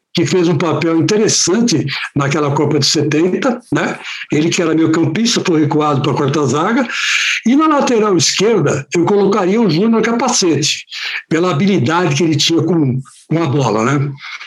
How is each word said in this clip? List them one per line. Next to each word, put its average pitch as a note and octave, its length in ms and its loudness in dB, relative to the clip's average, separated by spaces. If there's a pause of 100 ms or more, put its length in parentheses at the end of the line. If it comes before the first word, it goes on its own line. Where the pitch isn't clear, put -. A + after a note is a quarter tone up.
(140)
que E3+ 100 0
fez F3 240 0
um E3+ 100 2
papel E3 420 0
interessante G3+ 840 2 (320)
naquela C#3+ 360 0
Copa D3+ 260 0
de C3+ 80 0
setenta, F3 760 0 (140)
né? - 240 -2 (340)
Ele D#3 180 0
que F3 120 0
era D#3+ 140 0
meio D#3+ 160 2
campista, E3 520 0
foi D#3 180 2
recuado D3 420 0
pra C#3+ 100 0
quarta D3 320 0
zaga. F#3+ 420 0 (600)
E A#3+ 80 4
na D#4 120 4
lateral A#3 500 2
esquerda, D#3 680 0 (100)
eu E3+ 80 2
colocaria G3+ 560 2
o A3+ 100 2
Júnior A3 340 2
Capacete, A3+ 800 -2 (420)
pela F3 240 0
habilidade E3 640 0
que F3+ 80 0
ele D#3+ 120 2
tinha D#3+ 260 0
com, D3+ 380 0 (280)
com E3 160 0
a D#3 40 -2
bola, A#2+ 360 0
né? C#3+ 280 0 (340)